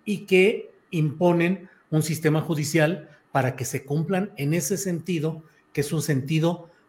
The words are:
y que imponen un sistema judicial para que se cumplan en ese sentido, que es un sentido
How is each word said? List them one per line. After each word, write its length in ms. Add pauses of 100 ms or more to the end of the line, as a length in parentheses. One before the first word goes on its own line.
y 220
que 460 (180)
imponen 800 (200)
un 120
sistema 380
judicial 680 (240)
para 220
que 100
se 200
cumplan 520
en 160
ese 240
sentido, 680 (280)
que 100
es 100
un 100
sentido 640 (200)